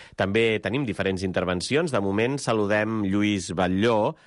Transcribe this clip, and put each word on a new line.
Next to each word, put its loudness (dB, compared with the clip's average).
També 2
tenim -2
diferents -2
intervencions. -2
De 2
moment, 0
saludem 0
Lluís 0
Batlló, 2